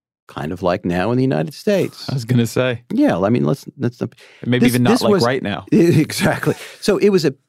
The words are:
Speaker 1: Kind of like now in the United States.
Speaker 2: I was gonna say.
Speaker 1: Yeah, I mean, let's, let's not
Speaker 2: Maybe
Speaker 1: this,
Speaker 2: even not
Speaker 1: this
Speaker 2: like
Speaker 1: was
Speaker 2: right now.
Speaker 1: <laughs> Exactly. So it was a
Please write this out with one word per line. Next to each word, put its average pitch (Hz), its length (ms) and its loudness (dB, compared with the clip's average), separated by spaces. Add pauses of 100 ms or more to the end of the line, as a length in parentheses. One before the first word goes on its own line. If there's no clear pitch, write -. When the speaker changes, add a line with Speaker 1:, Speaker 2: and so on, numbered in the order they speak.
(280)
Speaker 1:
Kind 73 240 -10
of 92 120 -8
like 92 200 0
now 90 280 -2
in 123 60 0
the 131 60 2
United 147 300 -2
States. - 560 -4
Speaker 2:
I 131 60 -4
was 120 100 -6
gonna 120 220 2
say. 127 440 -2
Speaker 1:
Yeah, 233 280 0
I 98 100 0
mean, 131 160 0
let's, 147 200 -2 (120)
let's 123 240 -6
not 120 140 -8 (300)
Speaker 2:
Maybe 123 200 2
Speaker 1:
this, 247 40 4
Speaker 2:
even 123 140 2
not 120 60 4
Speaker 1:
this 240 140 2
Speaker 2:
like 214 80 2
Speaker 1:
was 185 120 4
Speaker 2:
right 127 200 0
now. - 240 -6
Speaker 1:
<laughs> - 40 -6
Exactly. 156 840 2 (260)
So 202 160 0
it 202 120 4
was 185 140 2
a - 80 0 (180)